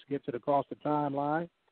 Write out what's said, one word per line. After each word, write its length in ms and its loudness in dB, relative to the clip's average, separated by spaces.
gets 200 -4
it 60 -4
across 340 2
the 60 -8
timeline. 760 0